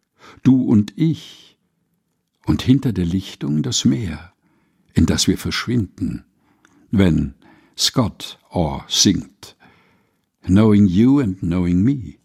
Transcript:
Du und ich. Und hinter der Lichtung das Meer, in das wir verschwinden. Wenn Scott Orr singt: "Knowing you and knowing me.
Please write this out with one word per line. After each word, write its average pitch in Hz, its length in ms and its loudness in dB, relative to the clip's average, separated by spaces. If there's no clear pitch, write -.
Du 131 200 4
und 104 340 0
ich. - 600 -6
Und - 160 -2
hinter 135 300 2
der 92 120 -2
Lichtung 85 580 -4
das 123 220 -4
Meer, 90 480 -4
in 82 100 4
das 82 240 0
wir 90 80 2
verschwinden. - 880 -6
Wenn 78 440 2
Scott - 600 -4
Orr 78 400 -4
singt: - 680 -2
"Knowing 101 440 4
you 117 340 2
and 98 200 -4
knowing 87 420 0
me. 117 320 -2